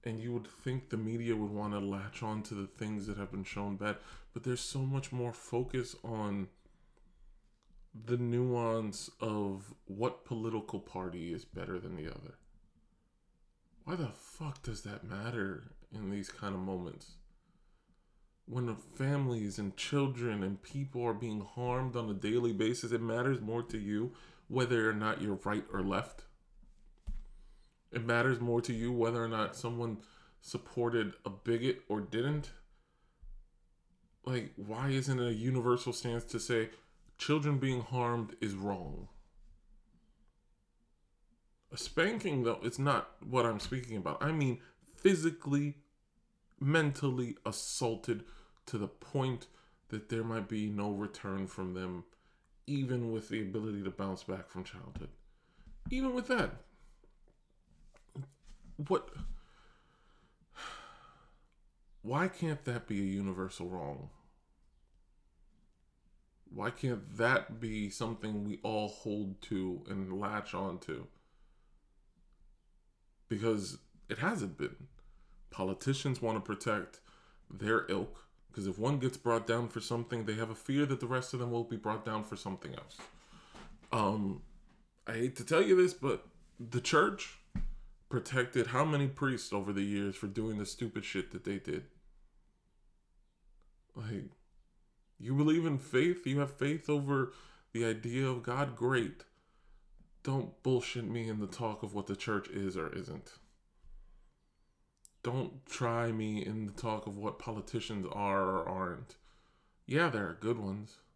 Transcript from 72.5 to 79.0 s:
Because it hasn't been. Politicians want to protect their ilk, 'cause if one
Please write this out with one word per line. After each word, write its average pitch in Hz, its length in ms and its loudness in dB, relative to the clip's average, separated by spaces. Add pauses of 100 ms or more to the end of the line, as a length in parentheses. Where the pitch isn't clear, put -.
Because 107 500 0 (300)
it 101 100 -4
hasn't 127 380 0
been. - 300 -6 (640)
Politicians 123 720 0
want 110 160 2
to 104 180 -2
protect 104 440 -2 (500)
their 104 400 2
ilk, 98 360 -2 (260)
'cause 98 160 -4
if 90 100 -2
one 135 220 2